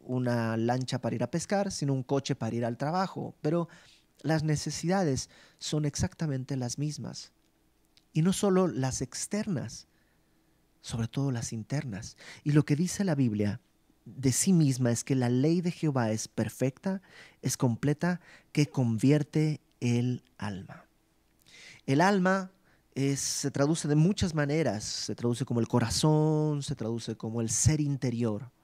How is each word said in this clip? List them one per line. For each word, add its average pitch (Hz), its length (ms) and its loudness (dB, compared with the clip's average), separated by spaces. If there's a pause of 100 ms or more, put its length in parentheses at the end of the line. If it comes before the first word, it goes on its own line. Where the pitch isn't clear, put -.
una 120 520 -2
lancha 123 460 -2
para 117 140 -2
ir 117 80 -4
a 123 80 -4
pescar, 196 420 -2
sino 139 180 -2
un 135 120 0
coche 139 300 -2
para 117 220 -4
ir 117 80 -2
al 120 140 -4
trabajo. 165 640 -4
Pero 165 260 0 (540)
las 151 220 0
necesidades 156 840 -2 (300)
son 151 240 -2
exactamente 143 720 -4
las 123 220 -4
mismas. 139 560 -8 (800)
Y 156 80 2
no 185 100 4
solo 185 360 4
las 131 340 -2
externas, 143 840 -6 (920)
sobre 113 300 -6
todo 139 220 -2
las 117 200 -6
internas. 120 640 -6 (300)
Y 147 80 4
lo 147 100 8
que 147 140 2
dice 180 260 -2
la 175 120 2
Biblia 107 440 2 (460)
de 131 260 0
sí 190 220 2
misma 131 380 4
es 113 120 -2
que 139 120 0
la 123 140 2
ley 147 300 2
de 175 120 -2
Jehová 131 400 0
es 110 180 -4
perfecta, 135 720 -4 (400)
es - 160 -2
completa, 147 640 0 (320)
que 147 140 4
convierte 143 920 2 (220)
el 120 420 0 (140)
alma. 95 480 -10 (1000)
El 135 140 4
alma 185 520 4 (440)
es, 139 240 0
se - 320 -4
traduce 147 380 0
de 147 60 4
muchas 175 380 4
maneras. 143 520 0
Se - 280 -6
traduce 120 300 -2
como 120 160 0
el 113 80 0
corazón, 151 960 2
se 139 120 -6
traduce 113 420 -6
como 113 240 -4
el 113 80 -2
ser 151 320 2
interior. 120 680 -2 (140)